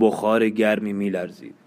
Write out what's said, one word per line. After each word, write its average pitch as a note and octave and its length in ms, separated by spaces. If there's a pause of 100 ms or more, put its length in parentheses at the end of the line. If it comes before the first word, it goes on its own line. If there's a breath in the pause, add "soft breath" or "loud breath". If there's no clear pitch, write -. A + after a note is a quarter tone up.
بخار A2 480
گرمی G#2+ 440
می‌لرزید. F#2 600 (120)